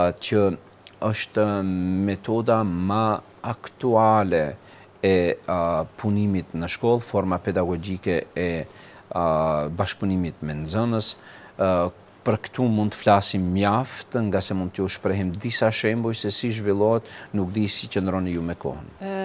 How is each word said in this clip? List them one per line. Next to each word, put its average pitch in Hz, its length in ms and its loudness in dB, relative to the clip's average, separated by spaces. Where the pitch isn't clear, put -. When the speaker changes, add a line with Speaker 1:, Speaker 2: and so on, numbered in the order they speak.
Speaker 1:
që 104 180 4
është 107 440 0
metoda 110 560 0
më 98 440 0
aktuale 110 960 2
e, - 640 -4
e, 90 480 2
punimit 101 560 0
në 82 220 -4
shkollë, 120 260 2
forma 92 400 -2
pedagogjike 90 800 -2
e, - 240 -4
e, - 800 -6
bashkëpunimit 92 680 -4
me 76 160 -6
nxënës. 110 540 -2
E, 95 160 2
për 113 240 2
këtu 127 240 -2
mund 104 240 0
të - 60 -10
flasim 98 440 4
mjaft, 101 600 0
nga 95 160 0
se - 100 -4
mund 92 200 -4
t'ju 95 200 -2
shprehim 95 380 -2
disa 113 320 2
shembuj 113 460 -2
se - 140 -4
si 120 200 -2
zhvillohet, 107 540 2
nuk 95 200 0
di 107 140 2
si - 220 -2
qëndroni 92 460 -2
ju 85 100 -4
me 85 120 -4
kohën. 71 420 -8
Speaker 2:
E, 196 100 -8